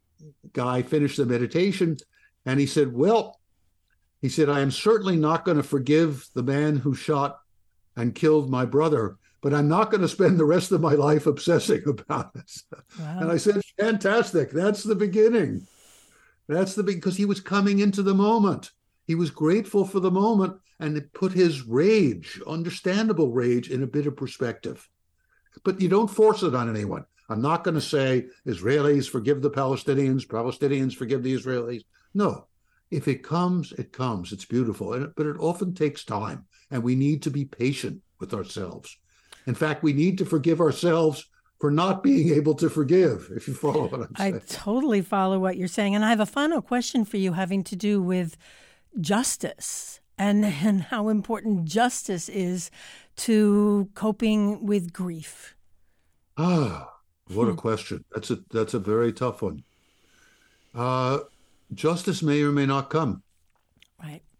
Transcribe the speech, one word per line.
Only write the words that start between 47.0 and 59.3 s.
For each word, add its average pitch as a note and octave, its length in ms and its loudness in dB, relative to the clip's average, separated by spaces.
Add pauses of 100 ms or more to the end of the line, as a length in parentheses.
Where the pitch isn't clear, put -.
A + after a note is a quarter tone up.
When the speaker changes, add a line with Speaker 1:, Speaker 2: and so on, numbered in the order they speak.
Speaker 2:
for G#3 140 -4
you F#3+ 160 0
having F#3+ 300 -2
to F#3+ 120 -10
do G3+ 260 0
with F3+ 360 -2 (640)
justice - 1000 -4 (180)
and, G#3 280 2
and F#3+ 380 0
how G#3+ 260 -4
important G#3 560 -2
justice G3 640 -2
is F3+ 400 -4 (460)
to G#3 800 4
coping G#3+ 680 0
with G3 280 -2
grief. - 640 -12 (800)
Speaker 1:
Ah, D3+ 560 0 (340)
what G#2+ 200 0
a G2 40 0
Speaker 2:
Hmm. E2+ 60 -6
Speaker 1:
question. G#2+ 560 -6
That's G#2+ 160 -8
a, A2+ 80 -2 (140)
that's A2 240 -2
a A#2 40 -4
very A2 320 0
tough A#2+ 300 -6